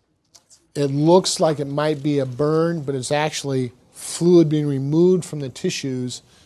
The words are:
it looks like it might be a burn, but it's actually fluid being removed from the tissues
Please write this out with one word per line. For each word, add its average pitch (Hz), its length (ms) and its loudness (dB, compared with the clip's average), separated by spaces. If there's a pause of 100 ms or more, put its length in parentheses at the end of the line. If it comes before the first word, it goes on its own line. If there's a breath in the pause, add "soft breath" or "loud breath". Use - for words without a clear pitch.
(760)
it 143 160 -2
looks 170 480 4
like 156 180 2
it 143 80 -6
might 147 340 -2
be 143 200 0
a 131 60 -2
burn, 156 560 0
but 139 120 -6
it's 127 160 -6
actually 143 640 -2 (180)
fluid 170 580 4
being 151 180 0
removed 151 580 2
from 151 160 -12
the 135 80 -8
tissues 127 760 -6 (240 soft breath)